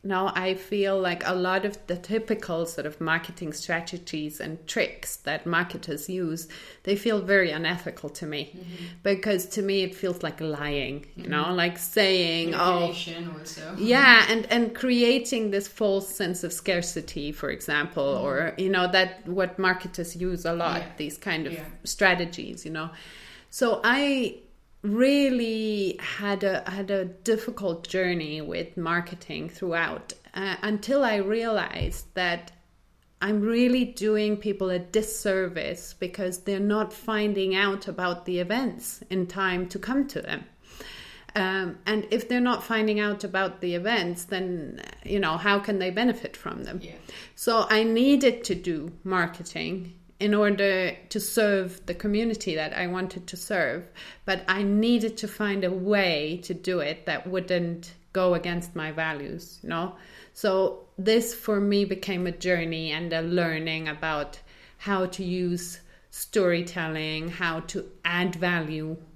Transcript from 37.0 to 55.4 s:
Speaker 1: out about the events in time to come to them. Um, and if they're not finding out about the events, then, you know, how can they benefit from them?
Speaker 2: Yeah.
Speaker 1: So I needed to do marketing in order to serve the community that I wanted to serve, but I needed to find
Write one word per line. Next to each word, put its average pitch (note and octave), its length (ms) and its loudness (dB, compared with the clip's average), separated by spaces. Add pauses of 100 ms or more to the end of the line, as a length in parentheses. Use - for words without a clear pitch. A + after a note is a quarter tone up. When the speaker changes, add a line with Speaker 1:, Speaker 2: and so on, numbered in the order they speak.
Speaker 1:
out G3 320 2
about F3 360 -2
the F3+ 140 -2
events G3+ 720 -2
in F#3 160 0
time F#3 440 -2
to G3 100 -8
come C4+ 280 0
to - 140 -6
them. - 220 -8 (880)
Um, F#3 500 2
and G#3+ 280 0
if A3+ 160 0
they're B3 120 2
not B3 220 4
finding G#3+ 380 2
out G#3 240 -2
about F#3+ 360 -2
the F3 140 -2
events, F3 520 0
then, F3+ 540 -4 (240)
you G3+ 140 0
know, E3 200 2
how G3+ 200 4
can G3+ 220 0
they F#3 100 0
benefit A#3 460 0
from - 260 -8
them? - 220 -8
Speaker 2:
Yeah. - 80 -14 (420)
Speaker 1:
So A3+ 340 4
I G#3+ 140 6
needed A#3+ 640 6
to F#3+ 100 0
do E3 380 -4 (100)
marketing F3 920 -4 (260)
in G#3 140 4
order G3 600 4 (140)
to G#3+ 100 -2
serve G3+ 640 2
the F3 80 -4
community G#3 600 0
that D#3 160 -4
I F3+ 160 -2
wanted F#3 400 -6
to - 80 -12
serve, E3+ 500 -2 (380)
but F#3 240 -2
I G3 160 2
needed A3 540 4
to G#3+ 100 -6
find G3 340 -2